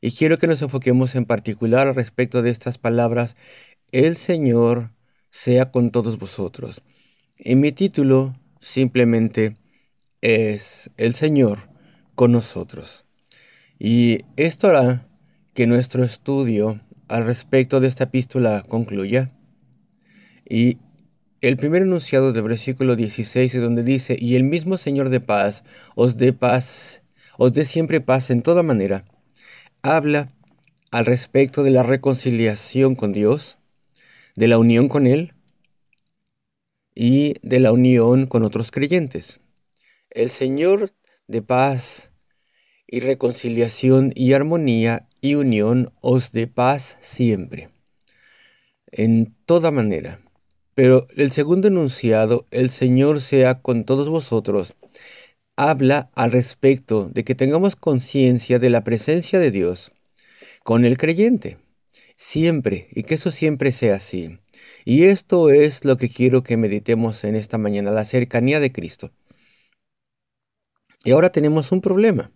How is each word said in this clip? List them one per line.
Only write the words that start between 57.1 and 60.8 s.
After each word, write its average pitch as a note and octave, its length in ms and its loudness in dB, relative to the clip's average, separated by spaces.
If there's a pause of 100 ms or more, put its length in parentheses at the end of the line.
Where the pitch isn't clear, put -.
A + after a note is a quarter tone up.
de A#2+ 120 -4
que B2+ 100 -4
tengamos D#3 420 0
conciencia B2+ 840 0
de B2+ 100 2
la A#2 140 2
presencia D#3 560 -2
de D#3+ 100 2
Dios F2+ 420 -4 (720)
con A#2 220 2